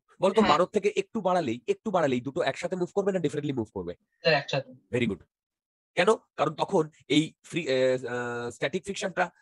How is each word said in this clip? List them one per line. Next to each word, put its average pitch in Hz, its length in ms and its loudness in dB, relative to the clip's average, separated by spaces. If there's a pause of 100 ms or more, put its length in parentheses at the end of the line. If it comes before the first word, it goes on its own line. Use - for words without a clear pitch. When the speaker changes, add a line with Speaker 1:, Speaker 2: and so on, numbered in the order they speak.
(200)
Speaker 1:
বলো 190 140 4
তো 220 60 4
Speaker 2:
হ্যাঁ। 196 120 6
Speaker 1:
বারোর 170 200 2
থেকে 202 240 0
একটু - 240 -4
বাড়ালেই, 175 380 0 (100)
একটু 196 220 -4
বাড়ালেই 147 300 2
দুটো 135 220 -6
একসাথে 165 340 -4
move 175 160 -2
করবে 196 200 0
না 185 80 -2
differently 147 360 -2
move 110 140 -2
করবে? 87 220 -8 (260)
Speaker 3:
স্যার, 160 160 2
একসাথে। 139 360 -2 (200)
Speaker 1:
Very 120 160 0
good। 98 160 -4 (760)
কেন? 185 140 4 (260)
কারণ 147 180 0
তখন 165 300 0 (240)
এই 151 140 4 (220)
free, 160 180 -6
আহ, 131 120 0 (320)
আহ, 120 440 -6
static - 340 -4
ফ্রিকশনটা 190 400 -2 (180)